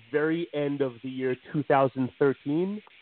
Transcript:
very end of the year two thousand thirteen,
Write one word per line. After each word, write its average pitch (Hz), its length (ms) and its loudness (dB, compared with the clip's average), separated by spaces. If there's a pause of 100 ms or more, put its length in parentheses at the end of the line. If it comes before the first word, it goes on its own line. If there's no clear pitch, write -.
(120)
very 160 420 -2
end 143 280 -2
of 131 120 -2 (100)
the 131 60 -6
year 131 280 -2 (160)
two 151 100 0
thousand 135 460 2 (100)
thirteen, 160 600 0 (200)